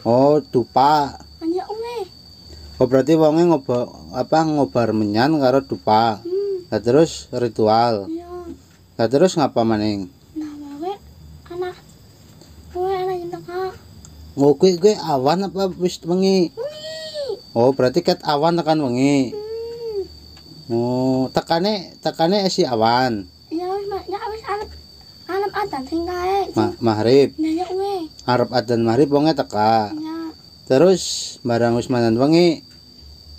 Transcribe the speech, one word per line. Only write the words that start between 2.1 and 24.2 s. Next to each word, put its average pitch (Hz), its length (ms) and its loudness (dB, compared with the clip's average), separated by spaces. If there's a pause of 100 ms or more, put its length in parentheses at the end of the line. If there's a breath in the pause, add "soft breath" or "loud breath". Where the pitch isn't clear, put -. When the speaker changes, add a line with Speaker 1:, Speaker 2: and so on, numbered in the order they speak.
Speaker 1:
Oh, 127 80 2
berarti 131 300 2
wonge 160 320 4
ngoba-, 135 420 0 (240)
apa, 127 320 0
ngobar 131 480 0
menyan 107 460 2
karo 135 260 4
dupa. 107 560 2
Speaker 2:
Hmm. 381 480 -4
Speaker 1:
Lah 110 80 0
terus 135 560 2
ritual. 113 720 2
Speaker 2:
Iya. 330 220 -10 (720)
Speaker 1:
Lah 117 100 2
terus 156 240 2
ngapa 123 320 0
maning? 104 460 -2 (260)
Speaker 2:
Nah, 302 160 -10
kowe 294 400 -10 (560)
ana, 359 220 -8 (1000)
kowe 359 160 -6
ana 370 320 -2
sing 349 160 -10
teka. 349 400 -8 (640)
Speaker 1:
Oh, 139 180 6
kuwi, 185 220 2
kuwi 202 180 4
awan 160 540 0
apa 185 240 -4
wis 175 320 -4
wengi? 185 480 2
Speaker 2:
Wengi. 605 340 -10 (640)
Speaker 1:
Oh, 123 220 4
berarti 127 260 0
ket 175 240 0
awan 156 320 0
tekan 156 240 0
wengi. 135 540 0
Speaker 2:
Hmm. 415 140 -10 (1200)
Speaker 1:
Oh, 127 540 0 (100)
tekane, 175 680 -2
tekane 180 460 0
isi 185 180 0
awan. 120 640 2 (240)
Speaker 2:
Iya, 339 240 -6
wis, 403 160 -6
Mak. 381 160 -8
Ya, 403 240 -8